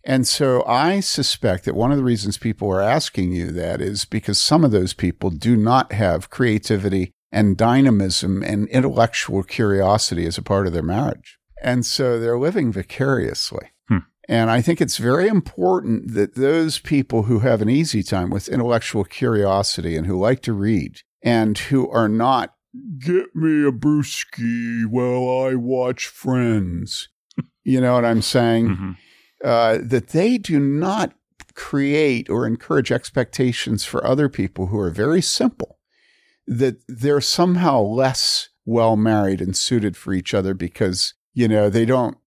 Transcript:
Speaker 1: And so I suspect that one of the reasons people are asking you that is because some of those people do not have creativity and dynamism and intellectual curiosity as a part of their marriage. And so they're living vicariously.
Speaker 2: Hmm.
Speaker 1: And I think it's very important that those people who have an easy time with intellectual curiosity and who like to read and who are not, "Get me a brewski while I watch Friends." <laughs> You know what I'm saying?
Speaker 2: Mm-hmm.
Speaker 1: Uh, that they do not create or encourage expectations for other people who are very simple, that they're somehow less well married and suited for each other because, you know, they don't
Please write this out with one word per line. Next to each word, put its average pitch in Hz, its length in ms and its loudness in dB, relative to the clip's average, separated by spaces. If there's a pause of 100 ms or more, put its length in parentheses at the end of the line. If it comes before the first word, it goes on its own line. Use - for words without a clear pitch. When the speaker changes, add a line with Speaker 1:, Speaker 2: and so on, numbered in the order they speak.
Speaker 1:
And 131 200 2
so 131 400 2
I 160 360 2
suspect - 640 -2
that - 100 -2
one 120 160 2
of 147 60 2
the 135 60 0
reasons 104 340 0
people 104 320 -4
are 95 100 0
asking 101 540 0
you 85 180 -4
that 85 300 -4
is 101 240 -4
because 104 340 -4
some 156 240 2
of 131 80 4
those 92 220 2
people 92 380 -2
do 113 260 2
not 117 340 2
have 98 380 0
creativity 101 800 0 (180)
and 101 280 2
dynamism 107 840 2
and 104 280 -4
intellectual 123 720 0
curiosity 98 840 0
as 82 120 -4
a - 40 -8
part 98 240 0
of 87 60 -2
their 85 100 -2
marriage. 107 560 -6 (240)
And 123 240 -2
so 123 360 0
they're 117 180 0
living 151 320 0
vicariously. 98 960 -4 (220)
Speaker 2:
Hmm. 113 80 0 (320)
Speaker 1:
And 113 200 2
I 120 120 2
think 160 180 0
it's - 180 0
very 143 300 2
important 175 840 -2
that 101 220 -2
those 151 440 0
people 131 440 0
who 110 160 2
have 117 220 2
an 104 80 2
easy 135 320 0
time 92 280 -2
with - 180 -4
intellectual 117 560 0
curiosity 98 960 0
and 82 100 -4
who 92 100 -2
like 120 260 0
to 117 100 -4
read 101 460 -2 (220)
and 113 360 2
who 131 340 0
are 117 180 2
not, 117 440 0 (440)
"Get 175 380 -2
me 156 320 2
a 135 60 2
brewski 117 1120 -2
while 127 680 0
I 131 40 0
watch 127 520 -2
Friends." 107 1040 -2
<laughs> - 40 -20 (460)
You 131 160 2
know 123 140 2
what 120 120 2
I'm 113 180 2
saying? 117 460 2
Speaker 2:
Mm-hmm. 95 220 -4 (520)
Speaker 1:
Uh, 117 400 4
that 120 260 -2
they 214 300 2
do 160 200 -2
not 170 540 -2 (400)
create 143 760 0
or 117 200 0
encourage 123 440 0
expectations 120 920 -2
for - 180 -4
other 147 260 2
people 95 380 -4
who 104 120 -2
are 90 100 0
very 127 320 0
simple, - 560 -2 (680)
that 123 300 0 (100)
they're 135 340 0
somehow 175 600 2
less 123 680 0 (160)
well 113 320 4
married 104 440 2
and 92 140 -4
suited 104 400 0
for - 160 -10
each 92 220 -2
other 95 220 0
because, 92 580 -2 (220)
you 120 120 4
know, 107 220 4
they 113 160 2
don't 123 420 0